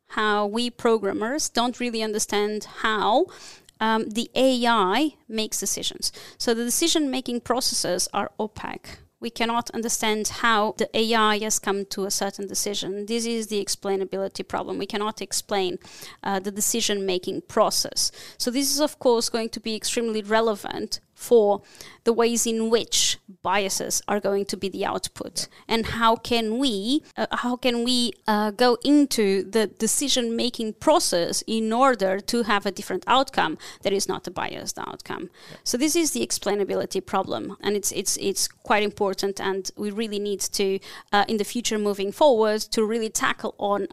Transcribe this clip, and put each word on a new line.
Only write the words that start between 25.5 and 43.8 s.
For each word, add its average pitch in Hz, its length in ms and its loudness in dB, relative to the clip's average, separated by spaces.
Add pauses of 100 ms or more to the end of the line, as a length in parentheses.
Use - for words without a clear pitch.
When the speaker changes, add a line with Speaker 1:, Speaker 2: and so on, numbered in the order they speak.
Speaker 1:
and 220 180 0
how 226 300 2
can 226 420 -2
we, 254 440 0 (140)
uh, 220 140 -2
how 247 260 -2
can 240 280 0
we, 240 280 2 (140)
uh, 214 240 2
go 240 340 4
into 220 640 4
the 208 200 2
decision-making 233 1080 0
process - 720 2
in 220 260 0
order 202 460 4
to 240 240 -2
have 202 240 2
a 196 60 -2
different - 340 -6
outcome 190 500 2 (260)
that 196 100 0
is 196 160 0
not - 180 -6
a - 40 -8
biased - 460 -8
outcome? - 540 -10 (200)
Speaker 2:
Yeah. - 120 -18
Speaker 1:
So - 160 -2
this 294 160 2
is 330 160 2
the 233 160 -2
explainability 190 800 -2
problem, 190 560 -4
and 202 140 0
it's, 196 160 -2
it's, - 240 -2
it's - 320 -2
quite - 340 0
important, 208 580 -2
and - 360 -4
we 208 160 -6
really 208 260 -4
need 202 220 -2
to, 190 400 0 (320)
uh, 202 160 6
in 226 80 0
the 202 80 0
future 226 340 -2
moving 202 320 0
forward, 220 500 6 (120)
to 220 120 2
really 220 240 -2
tackle - 500 -2
on, 202 340 0